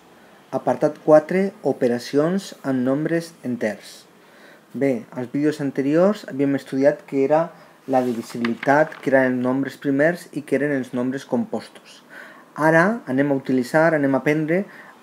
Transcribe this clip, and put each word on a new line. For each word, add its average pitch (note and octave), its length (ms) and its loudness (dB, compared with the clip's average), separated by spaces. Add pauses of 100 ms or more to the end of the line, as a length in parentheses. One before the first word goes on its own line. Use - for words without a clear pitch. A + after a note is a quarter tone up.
(520)
Apartat - 540 -2
quatre, F3 480 4 (100)
operacions C#3 880 -2 (180)
amb C3 160 -2
nombres D#3 460 -2 (180)
enters. A2+ 540 -6 (720)
Bé, B2 320 -2 (100)
als B2 160 -8
vídeos D3 320 -2
anteriors D3+ 640 0
havíem C#3 300 0
estudiat C#3 500 0
què C#3 160 0
era D3+ 160 4 (480)
la C3 160 2
divisibilitat, B2 960 0
què C3 140 0
eren C3 160 4
els B2+ 160 -2
nombres C3 340 -2
primers C#3+ 540 0
i D3+ 100 -8
què - 140 -2
eren D3 180 0
els B2+ 220 -4
nombres C3 260 -4
compostos. - 800 -6 (500)
Ara E3 560 4
anem C#3 240 0
a C3+ 80 0
utilitzar, C3 560 2
anem C3+ 240 2
a - 0 -
aprendre D#3 460 0 (380)